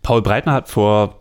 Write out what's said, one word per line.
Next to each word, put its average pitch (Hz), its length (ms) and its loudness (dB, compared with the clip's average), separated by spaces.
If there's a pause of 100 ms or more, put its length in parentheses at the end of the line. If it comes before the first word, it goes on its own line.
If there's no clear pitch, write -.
Paul 117 180 0
Breitner 113 320 -2
hat - 160 -4
vor, 104 520 0